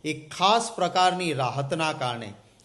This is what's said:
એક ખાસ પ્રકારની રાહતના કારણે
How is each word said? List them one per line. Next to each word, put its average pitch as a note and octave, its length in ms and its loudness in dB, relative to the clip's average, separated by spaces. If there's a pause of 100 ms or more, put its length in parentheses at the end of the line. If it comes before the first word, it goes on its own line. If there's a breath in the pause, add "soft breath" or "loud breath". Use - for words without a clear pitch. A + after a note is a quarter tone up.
એક D3 260 -6
ખાસ A3 460 2
પ્રકારની F3+ 560 2
રાહતના C#3 600 -2
કારણે A#2 400 -6 (320 soft breath)